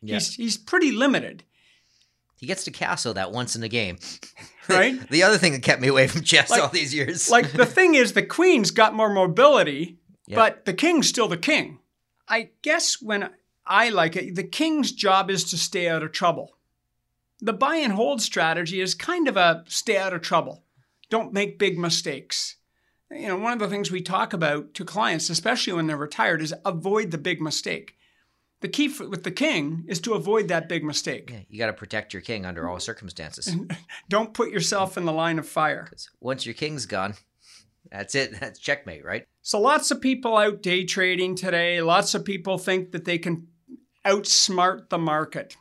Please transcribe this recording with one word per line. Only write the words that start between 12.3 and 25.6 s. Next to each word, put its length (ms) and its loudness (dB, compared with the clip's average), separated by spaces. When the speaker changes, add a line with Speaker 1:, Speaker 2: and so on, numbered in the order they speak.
Speaker 2:
guess 400 -2
when 280 -4
I 220 4
like 260 2
it, 220 -6
the 80 -4
king's 480 0
job 380 2
is 200 0
to 80 -4
stay 300 -2
out 160 -2
of 80 -10
trouble. 400 -2
The 120 -2
buy 240 0
and 160 0
hold 300 0
strategy 580 -2
is 140 -2
kind 320 -2
of 100 0
a 300 4
stay 320 -2
out 140 -2
of 100 -6
trouble. 400 -2
Don't 220 -2
make 260 -2
big 180 0
mistakes. 800 -4
You 180 -12
know, 100 -4
one 160 -2
of 40 -6
the 100 -2
things 220 -4
we 100 -4
talk 320 -2
about 420 -2
to 100 -10
clients, 440 -2
especially 440 -2